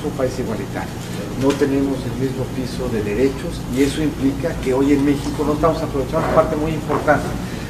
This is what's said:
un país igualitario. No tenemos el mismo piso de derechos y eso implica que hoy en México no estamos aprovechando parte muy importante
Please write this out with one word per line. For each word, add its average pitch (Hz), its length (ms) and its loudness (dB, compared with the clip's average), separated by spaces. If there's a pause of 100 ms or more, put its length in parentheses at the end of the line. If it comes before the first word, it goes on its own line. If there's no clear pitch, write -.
un 147 80 -2
país 131 260 0
igualitario. - 540 -4 (500)
No 135 60 4
tenemos 139 560 2
el 117 160 -4
mismo 131 240 -2 (100)
piso - 380 -4
de 107 100 0
derechos 127 580 0 (160)
y 135 60 4
eso 143 200 2
implica 139 600 0
que 131 100 2
hoy 139 200 4
en 139 120 4
México 143 400 0
no 151 100 0
estamos 156 280 2
aprovechando 151 520 -2
parte 156 220 4
muy 151 160 0
importante - 540 0 (440)